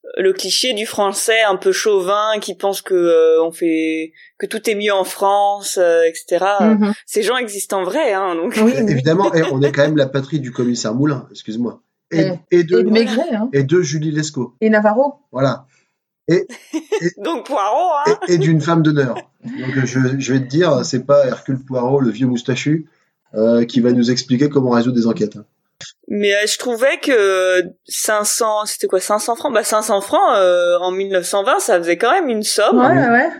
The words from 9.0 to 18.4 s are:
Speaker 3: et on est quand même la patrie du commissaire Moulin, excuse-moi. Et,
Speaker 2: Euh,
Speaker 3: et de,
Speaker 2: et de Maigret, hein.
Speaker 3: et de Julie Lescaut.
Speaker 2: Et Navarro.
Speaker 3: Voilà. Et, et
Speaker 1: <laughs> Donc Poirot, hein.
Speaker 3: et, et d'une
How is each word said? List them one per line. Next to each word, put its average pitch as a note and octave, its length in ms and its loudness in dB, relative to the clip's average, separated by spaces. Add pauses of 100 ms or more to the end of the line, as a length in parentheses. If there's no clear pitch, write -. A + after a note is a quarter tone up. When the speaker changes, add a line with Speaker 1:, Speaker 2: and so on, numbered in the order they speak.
Speaker 3:
et D#3+ 120 2
on C3+ 180 0
est C#3+ 80 4
quand C#3+ 120 0
même D3+ 140 2
la C#3 100 2
patrie C#3 340 -4
du B2 100 -8
commissaire A#2+ 440 -2
Moulin, C3+ 360 -2
excuse-moi. A2 500 -8 (300)
Et, D#3+ 140 2
Speaker 2:
Euh, C#3 100 -2 (160)
Speaker 3:
et F3 140 4
de, F3+ 160 2
Speaker 2:
et - 20 2
de G#3 80 2
Maigret, A3+ 420 0
hein. A3 200 -4
Speaker 3:
et C#3 100 2
de D#3 180 2
Julie D#3 300 -2
Lescaut. D3 500 -6
Speaker 2:
Et A3 100 2
Navarro. A3 440 2 (160)
Speaker 3:
Voilà. B2+ 360 -2 (600)
Et, F#3 180 2 (540)
et E3+ 140 -2
Speaker 1:
<laughs> - 40 -20
Donc A3+ 280 -6
Poirot, C4+ 460 0 (140)
hein. G#4+ 120 0 (100)
Speaker 3:
et, F3+ 60 2
et F3 40 2
d'une D#3+ 220 2